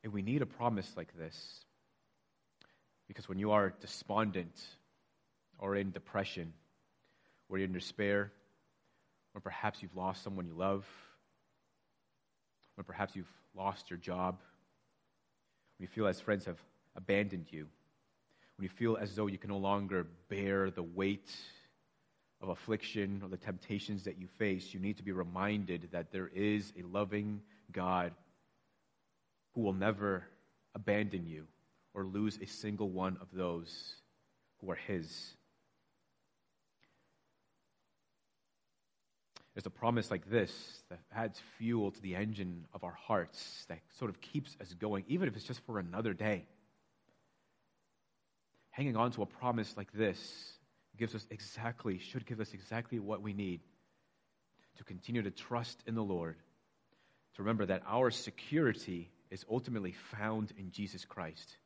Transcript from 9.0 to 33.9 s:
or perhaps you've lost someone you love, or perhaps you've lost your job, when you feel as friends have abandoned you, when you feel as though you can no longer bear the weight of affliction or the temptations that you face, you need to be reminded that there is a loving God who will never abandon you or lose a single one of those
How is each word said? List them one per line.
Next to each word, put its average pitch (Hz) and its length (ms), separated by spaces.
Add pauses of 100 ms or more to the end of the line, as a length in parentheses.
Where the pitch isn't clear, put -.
or 101 80
perhaps - 400
you've 90 140
lost 92 260
someone 95 240
you 82 80
love, 98 320 (1900)
or 98 60
perhaps 95 320
you've 92 160 (240)
lost 98 340
your 87 80
job, 90 420 (1400)
when 92 80
you - 20
feel 110 180
as 92 140
friends 101 260
have 87 160 (340)
abandoned 98 560
you, 78 160 (880)
when 98 60
you 92 60
feel 113 280
as 98 180
though 107 120
you 95 100
can 98 120
no 101 80
longer 98 480 (220)
bear 98 420
the 90 140
weight 95 520 (1040)
of 95 80
affliction 101 760
or 95 60
the 95 80
temptations 101 680
that 92 160
you 92 80 (100)
face, 95 340
you 98 80
need 98 180
to - 60
be 95 100
reminded 90 800
that 85 180
there 92 160
is 101 500
a 90 60
loving 104 580 (300)
God 90 420 (1400)
who 120 80
will 101 120
never 98 540 (480)
abandon 101 500
you 78 220 (460)
or 98 100
lose 101 380
a 98 40
single 104 440
one 92 320
of 92 100
those 87 640 (640)